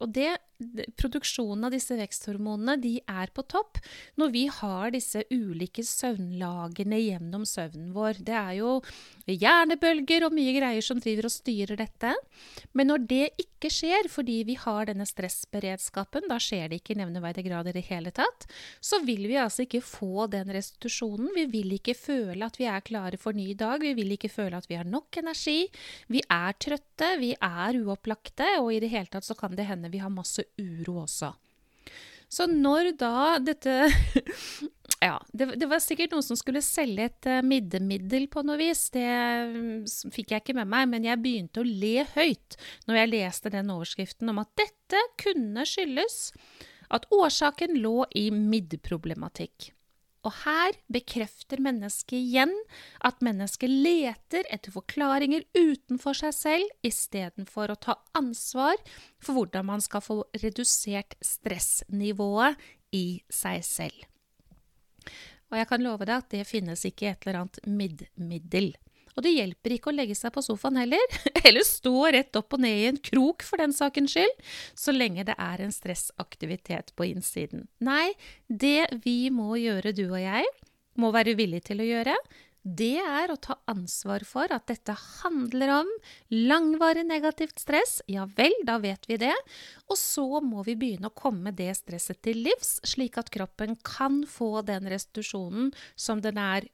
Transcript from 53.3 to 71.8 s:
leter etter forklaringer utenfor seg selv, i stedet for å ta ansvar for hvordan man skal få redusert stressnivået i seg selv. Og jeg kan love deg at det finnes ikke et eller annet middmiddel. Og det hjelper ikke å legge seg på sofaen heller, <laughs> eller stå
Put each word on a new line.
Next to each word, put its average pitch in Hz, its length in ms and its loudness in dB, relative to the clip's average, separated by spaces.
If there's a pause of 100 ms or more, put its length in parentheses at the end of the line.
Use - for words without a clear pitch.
leter 302 840 0
etter - 220 -10
forklaringer 277 800 0
utenfor 277 640 4
seg 302 160 -2
selv, 339 480 0
i 240 120 2
stedet 196 560 -6
for 208 200 -4
å 208 80 -6
ta - 180 -2 (220)
ansvar 262 580 0 (460)
for 262 160 0
hvordan 190 320 0
man 208 140 -2
skal - 200 -4
få 214 140 -2 (240)
redusert 214 840 -2
stressnivået 202 1300 0 (380)
i 180 240 -2 (100)
seg 180 340 -4
selv. - 400 -6 (1400)
Og 220 80 -4
jeg 226 140 0
kan 247 140 2
love 214 200 -2
deg 233 140 0
at - 160 -8
det 202 140 -4
finnes 175 360 -4
ikke 190 280 -4
et - 120 -10
eller 180 200 -2
annet - 200 -14
middmiddel. 175 1080 -2 (440)
Og 254 80 -2
det 349 80 6
hjelper 233 400 0
ikke 269 160 -2
å 294 60 0
legge 220 180 0
seg 233 160 -4
på 269 160 -2
sofaen 254 320 0
heller, 302 460 2
<laughs> - 220 4
eller 427 200 10
stå - 300 2 (180)